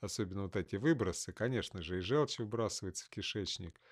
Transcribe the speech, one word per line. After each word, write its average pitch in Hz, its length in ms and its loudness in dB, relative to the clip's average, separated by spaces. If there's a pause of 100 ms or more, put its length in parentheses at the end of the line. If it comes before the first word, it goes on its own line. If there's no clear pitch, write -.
Особенно 98 440 -2
вот 92 120 -2
эти 95 200 0
выбросы, 113 560 2
конечно 110 500 0
же, 90 160 -2
и 92 40 0
желчь 135 360 2
выбрасывается 107 680 -2
в - 40 -20
кишечник. 95 680 -4 (120)